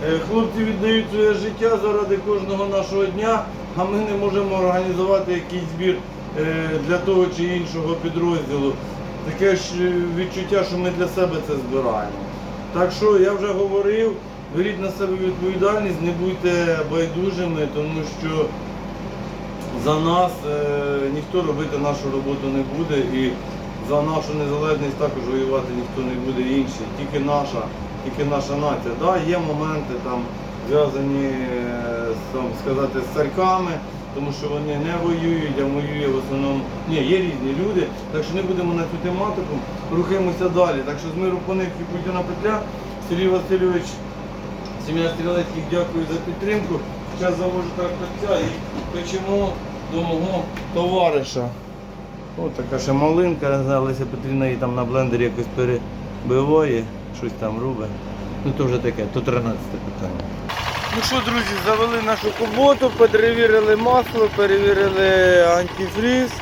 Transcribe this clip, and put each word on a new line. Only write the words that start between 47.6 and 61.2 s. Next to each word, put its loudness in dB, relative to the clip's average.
тракторця -2
і -2
печемо 0
до 0
мого 0
товариша. 2
О, -6
така -4
ще 0
малинка, 4
не 2
знаю, 2
Леся -2
Петрівна -2
її 0
там -2
на 0
блендері 2
якось -2
перебиває, 2
щось -4
там -2
робить. -4
Ну 0
то 0
вже 2
таке, 0
то 0
тринадцяте -2
питання. -6
Ну 0
що, 0